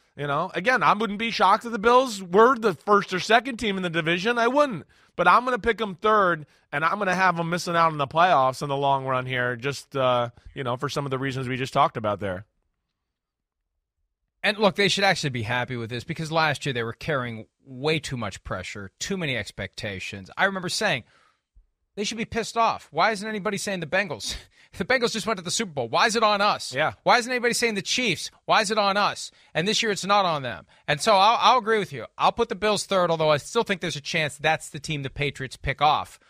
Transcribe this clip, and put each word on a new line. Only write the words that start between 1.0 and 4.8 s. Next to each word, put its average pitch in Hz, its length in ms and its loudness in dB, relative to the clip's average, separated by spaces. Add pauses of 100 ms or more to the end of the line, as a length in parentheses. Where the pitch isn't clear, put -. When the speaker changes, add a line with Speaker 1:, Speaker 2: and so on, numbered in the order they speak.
Speaker 1:
be 226 120 -4
shocked 240 340 2
if 233 60 -8
the 226 80 -4
Bills 240 440 4
were 220 340 6
the 220 160 0
first 202 400 2
or 180 60 -2
second 226 380 2
team 208 200 -2
in 185 60 -4
the 180 60 -2
division. 170 480 0
I 226 100 2
wouldn't. 262 380 0 (300)